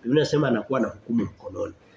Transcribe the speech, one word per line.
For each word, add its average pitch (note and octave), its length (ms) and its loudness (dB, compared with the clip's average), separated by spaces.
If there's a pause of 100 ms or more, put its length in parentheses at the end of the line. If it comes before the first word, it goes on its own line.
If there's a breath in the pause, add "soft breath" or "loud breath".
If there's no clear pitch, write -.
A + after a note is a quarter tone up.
Biblia C3+ 180 4
inasema D3 280 2
anakuwa A#2+ 320 0
na G#2+ 80 0
hukumu A#2 360 -2
mkononi. F#2 500 -10 (220 soft breath)